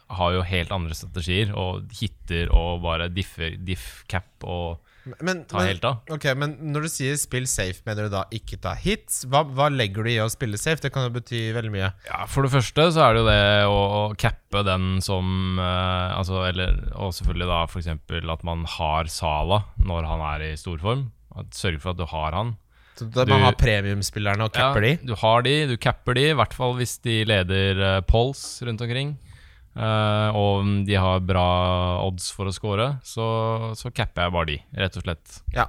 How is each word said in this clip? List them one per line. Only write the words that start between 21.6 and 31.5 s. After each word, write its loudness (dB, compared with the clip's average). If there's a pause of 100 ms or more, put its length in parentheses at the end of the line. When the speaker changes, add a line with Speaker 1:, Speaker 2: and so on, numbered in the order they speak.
Speaker 1:
for -4
at -10
du -4
har -2
han. -2 (440)
Speaker 2:
Så -8
da 2
man 6
Speaker 1:
Du 8
Speaker 2:
har 4
premiumspillerne 2
og -4
capper 4
Speaker 1:
Ja, 6
Speaker 2:
de? -10
Speaker 1:
du -2
har 4
de, 2
du -2
capper 0
de, 4
i 2
hvert 2
fall 0
hvis -4
de 2
leder, 2
eh, 2
polls 2
rundt -4
omkring. -4 (540)
Eh, 2
og 4
om 2 (120)
de 2
har 4
bra 4 (580)